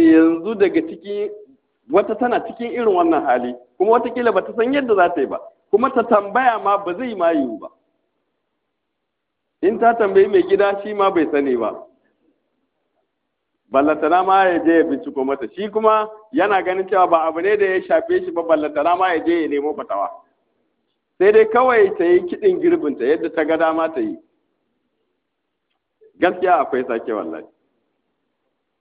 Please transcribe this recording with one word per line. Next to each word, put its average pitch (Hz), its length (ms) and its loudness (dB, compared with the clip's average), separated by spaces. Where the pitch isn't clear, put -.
yanzu 165 520 4
daga 180 280 0
ciki, 202 480 -8
wata 214 240 0
tana 240 320 -2
cikin 233 260 -10
irin 226 220 0
wannan 165 300 2
hali, 123 300 -2
kuma 214 140 2
watakila 233 400 0
ba 190 100 0
ta 208 140 -12
san 240 180 0
yadda 254 200 0
za 180 200 4
ta 160 60 -4
yi 127 60 0
ba, - 120 -8
kuma 240 200 2
ta 254 120 0
tambaya 220 560 0
ma 196 200 0
ba 175 160 -6
zai 233 200 -8
ma 170 180 0
yiwu 127 260 -4
ba. - 100 -18
In 190 160 0
ta 233 160 4
tambayi 196 320 4
mai 202 160 2
gida, 196 400 0
shi 208 120 -8
ma 196 160 2
bai 170 200 0
sani 139 260 0
ba. 107 300 -6
Ballantana 156 540 0
ma 190 240 4
ya 170 100 0
je 165 200 2
ya 160 60 4
binciko 139 400 -6
mata, 135 300 -4
shi 208 160 -8
kuma 214 380 0
yana 196 300 0
ganin 185 260 -4
cewa 185 180 2
ba 165 220 0
abu 160 120 -6
ne 208 160 0
da 202 100 0
ya 185 160 -2
shafe 180 420 -2
shi 180 80 -8
ba, 170 100 -4
ballantana 165 540 0
ma 185 180 0
ya 160 100 -4
je 165 180 0
ya 147 60 -4
nemo 143 260 -4
fatawa. 101 360 -8
Sai 214 140 6
dai 220 140 6
kawai 233 500 2
ta 175 80 -2
yi 175 220 4
kiɗin 185 340 0
girbinta 151 440 0
yadda 156 260 0
ta 160 140 -2
ga 160 120 0
dama 160 360 0
ta 127 80 -6
yi. 107 160 -4
Gaskiya 180 400 0
akwai 127 260 -2
sake 113 260 -6
wallahi. 80 320 -8